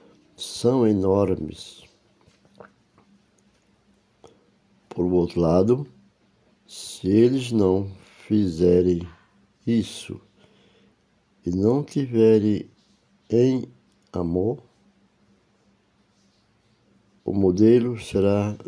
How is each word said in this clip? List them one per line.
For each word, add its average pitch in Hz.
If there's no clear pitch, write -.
são 123
enormes. 95
Por 90
outro 87
lado, 95
se -
eles 120
não 98
fizerem 90
isso -
e 87
não 110
tiverem 113
em 123
amor, 90
o -
modelo 110
será 101